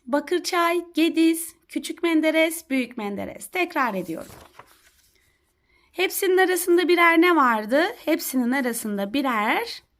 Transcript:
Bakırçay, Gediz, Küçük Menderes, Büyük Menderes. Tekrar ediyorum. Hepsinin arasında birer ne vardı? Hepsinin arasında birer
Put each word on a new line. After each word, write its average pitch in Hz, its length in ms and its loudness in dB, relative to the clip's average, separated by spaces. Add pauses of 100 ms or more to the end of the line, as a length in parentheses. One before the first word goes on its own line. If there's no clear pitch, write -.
Bakırçay, 339 880 -2
Gediz, 330 640 0 (140)
Küçük - 340 -8
Menderes, 320 680 0
Büyük 247 280 -4
Menderes. 202 500 -10
Tekrar 320 460 -4
ediyorum. 180 380 -8 (1600)
Hepsinin 370 460 0
arasında 359 500 2
birer 339 340 4
ne 349 140 4
vardı? 247 480 2 (220)
Hepsinin 262 460 -2
arasında 226 600 -4
birer 277 720 -2 (160)